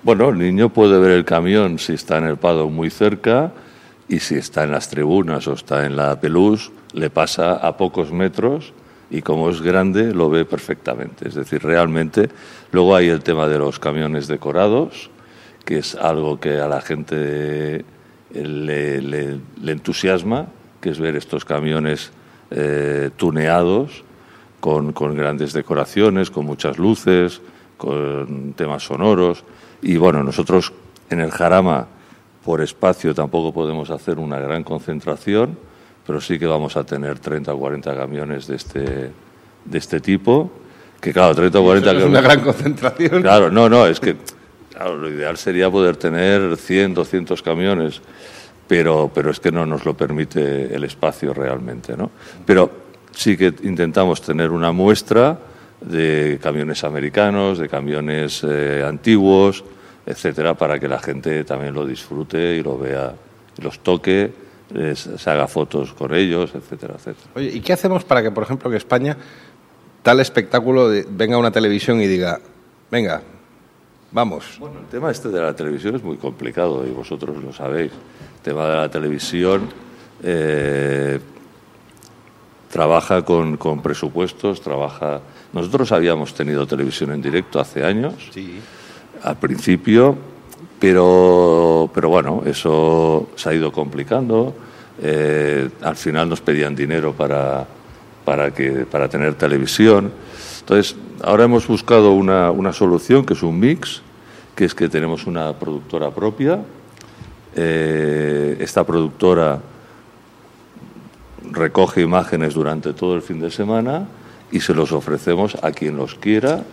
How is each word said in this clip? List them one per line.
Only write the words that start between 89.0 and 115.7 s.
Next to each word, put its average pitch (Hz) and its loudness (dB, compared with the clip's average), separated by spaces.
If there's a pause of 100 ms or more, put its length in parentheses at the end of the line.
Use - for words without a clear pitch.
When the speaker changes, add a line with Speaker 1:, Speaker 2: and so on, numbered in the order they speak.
Speaker 1:
al - -6
principio, 117 2 (640)
pero, 90 6
pero 82 0
bueno, 80 2
eso 80 2
se - -6
ha 78 0
ido 80 0
complicando. 113 -2 (440)
Eh, 76 0 (140)
al 80 -4
final 80 -2
nos 80 -4
pedían 73 -2
dinero 76 -2
para, 69 -2 (580)
para 71 0
que, 67 -4
para 69 -2
tener 73 -2
televisión. 80 4 (500)
Entonces, - 2 (260)
ahora 107 6
hemos 120 4
buscado 107 6
una, 95 4
una 95 -2
solución 104 4
que 95 0
es - -4
un 85 -2
mix, - 0 (560)
que 98 2
es 82 0
que 85 0
tenemos 80 -2
una 80 -4
productora 73 -6
propia. 110 -2 (960)
Eh, 76 -2
esta 85 0
productora 80 2 (1900)
recoge 85 2
imágenes 85 0
durante 78 -4
todo 90 -2
el 82 -4
fin 82 -10
de 82 -6
semana 113 -2 (420)
y - -2
se - 0
los 78 0
ofrecemos 85 -2
a 78 0